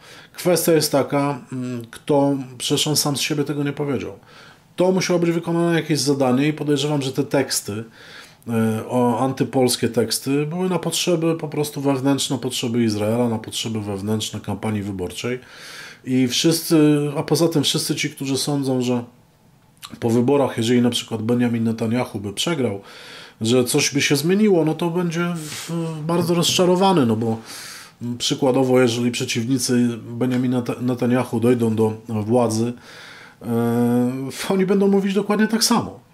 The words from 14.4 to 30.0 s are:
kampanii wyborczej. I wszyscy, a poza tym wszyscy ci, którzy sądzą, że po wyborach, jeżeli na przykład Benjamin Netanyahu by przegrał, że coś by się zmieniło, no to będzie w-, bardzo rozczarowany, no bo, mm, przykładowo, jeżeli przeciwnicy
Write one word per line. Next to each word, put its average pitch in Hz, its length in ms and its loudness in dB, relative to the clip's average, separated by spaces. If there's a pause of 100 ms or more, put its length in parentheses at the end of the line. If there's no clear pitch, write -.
kampanii 107 420 -4
wyborczej. 98 560 -6 (680)
I 127 240 2
wszyscy, 151 880 2
a 156 60 -2
poza 160 260 2
tym 156 140 2
wszyscy 151 320 -2
ci, 151 160 -4
którzy 135 280 -4
sądzą, 131 440 0
że 120 220 0 (960)
po 117 100 0
wyborach, 123 460 2
jeżeli 120 260 4
na 120 80 4
przykład 117 320 -4
Benjamin 117 420 0
Netanyahu 113 560 -2
by 101 120 -6
przegrał, 120 480 -2 (600)
że 123 240 2
coś 143 300 0
by 143 60 0
się 147 160 2
zmieniło, 180 480 4
no 156 100 0
to 170 160 -2
będzie 175 460 -2
w-, 156 360 -10 (340)
bardzo 170 280 0
rozczarowany, 180 720 4
no 113 100 2
bo, 113 200 -2 (640)
mm, 120 160 -6
przykładowo, 127 600 2
jeżeli 120 300 2
przeciwnicy 120 880 0 (100)